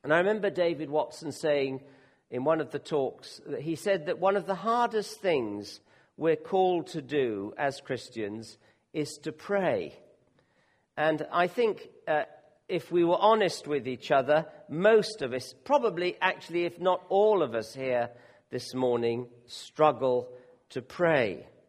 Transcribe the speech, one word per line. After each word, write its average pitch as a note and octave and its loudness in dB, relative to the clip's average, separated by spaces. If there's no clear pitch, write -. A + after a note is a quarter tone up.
And D3 -2
I E3 6
remember G3 0
David D#3+ -2
Watson D3 -4
saying C3+ -2
in B2 -4
one D#3+ 2
of C3+ -6
the C#3 -8
talks - -6
that C#3 -8
he D#3+ -4
said F#3 -2
that E3 -4
one F#3+ 2
of F3 -2
the F#3+ -2
hardest A3 -2
things A2 -2
we're D#3 2
called F3+ 0
to D#3 -8
do A#2+ -2
as C#3 -2
Christians A2 -8
is D3+ -6
to D#3 -8
pray. D3+ -2
And D3+ 0
I F3 2
think, G#3+ -2
uh, D3+ 0
if E3 -4
we F3 6
were E3+ 4
honest G#3 4
with C#3 -2
each B2+ -8
other, D3 4
most G3+ 4
of B2 -4
us, B2 -8
probably F#3+ 0
actually F3 -2
if E3+ -8
not F3+ 0
all G3+ 4
of A#2 -2
us A2+ -4
here B2 -2
this B2+ -8
morning, A#2+ 0
struggle B2+ 0
to B2+ -8
pray. B2+ 0